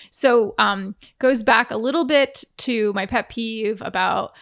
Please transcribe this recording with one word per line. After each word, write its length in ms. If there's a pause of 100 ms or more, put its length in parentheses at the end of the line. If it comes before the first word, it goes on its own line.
(120)
So, 480
um, 340 (240)
goes 240
back 300
a 60
little 280
bit 380 (140)
to 360
my 140
pet 220
peeve 520
about 600